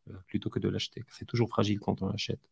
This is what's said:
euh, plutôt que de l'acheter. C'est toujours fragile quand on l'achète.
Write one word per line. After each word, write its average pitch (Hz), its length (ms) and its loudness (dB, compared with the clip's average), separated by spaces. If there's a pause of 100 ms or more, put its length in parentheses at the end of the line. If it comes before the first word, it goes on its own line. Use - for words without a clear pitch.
euh, 98 40 -10 (120)
plutôt 107 240 -2
que - 80 -2
de 98 100 2
l'acheter. 101 420 -2
C'est - 160 -12
toujours 117 240 2
fragile 101 300 4
quand - 220 0
on 95 60 0
l'achète. - 320 -2 (120)